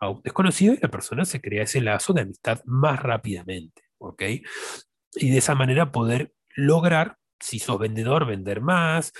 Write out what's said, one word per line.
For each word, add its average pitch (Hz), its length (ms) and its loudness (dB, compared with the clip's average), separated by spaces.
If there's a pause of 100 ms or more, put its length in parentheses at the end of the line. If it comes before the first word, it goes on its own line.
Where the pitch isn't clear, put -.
a 98 100 -4
un - 120 -8
desconocido 190 520 4
y - 40 -4
la 135 120 0
persona - 340 -4
se - 160 -6
crea 101 220 -4
ese 131 180 -2
lazo 107 320 0
de 151 100 2
amistad 110 420 -4
más 131 360 0
rápidamente, 92 840 -6 (160)
¿ok? - 240 -12 (920)
Y 131 160 2
de 131 80 6
esa 143 160 2
manera 135 380 2
poder 123 400 -2 (240)
lograr, 160 600 2 (220)
si - 200 -8
sos 101 200 -4
vendedor, 113 480 0
vender 101 340 -4
más, 165 600 0